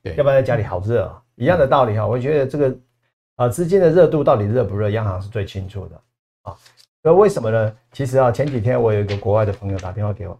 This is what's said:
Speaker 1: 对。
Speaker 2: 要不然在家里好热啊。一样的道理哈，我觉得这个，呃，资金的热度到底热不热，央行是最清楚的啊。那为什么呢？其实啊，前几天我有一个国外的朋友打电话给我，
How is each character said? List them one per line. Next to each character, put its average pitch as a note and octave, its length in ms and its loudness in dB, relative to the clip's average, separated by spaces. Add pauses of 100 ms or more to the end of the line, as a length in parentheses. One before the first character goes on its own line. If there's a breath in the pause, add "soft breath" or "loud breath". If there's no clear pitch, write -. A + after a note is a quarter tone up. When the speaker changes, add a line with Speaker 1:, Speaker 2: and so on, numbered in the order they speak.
Speaker 1:
对。 E2 140 -10
Speaker 2:
要 D3 80 0
不 C#3 80 4
然 C3+ 80 6
在 C3 40 2
家 B2 120 0
里 A2 80 0
好 F#2 180 -6
热 G#2 260 -2
啊。 - 140 -16 (140)
一 A#2+ 120 -4
样 F3 120 4
的 - 80 4
道 C3+ 200 2
理 G#2+ 120 -2
哈， G#2+ 80 -2
我 A2+ 100 -2
觉 C#3 220 -2
得 C3 80 0
这 C#3 100 -8
个， C3+ 200 0 (640)
呃， B2 100 2
资 E3+ 180 -2
金 F#3+ 140 2
的 E3 100 6
热 E3+ 160 6
度 D3+ 160 0
到 C#3+ 140 4
底 G#2+ 80 0
热 A#2 180 0
不 G2 140 -4
热， G#2 140 -2
央 A2 140 -2
行 F#2 160 -4
是 G2 80 -12
最 G#2 160 -6
清 F#2+ 240 -10
楚 F2 200 -14
的 D#2+ 120 -20 (440)
啊。 G2 100 -14 (480 soft breath)
那 D#3+ 100 4
为 G3+ 160 6
什 C#3+ 140 -4
么 A2 80 -2
呢？ A2 220 0 (180)
其 C#3 160 -6
实 B2+ 100 -2
啊， B2+ 140 4
前 C3+ 160 -2
几 C3 140 -4
天 B2 200 0
我 A2+ 120 2
有 G#2 80 0
一 G#2 40 -2
个 G2+ 120 -6
国 G2 180 -2
外 A2 100 2
的 G2+ 80 -2
朋 G2 200 -8
友 F#2+ 80 -6
打 F#2 100 -10
电 G#2 160 -6
话 G#2 60 -4
给 F#2+ 160 -10
我， - 100 -14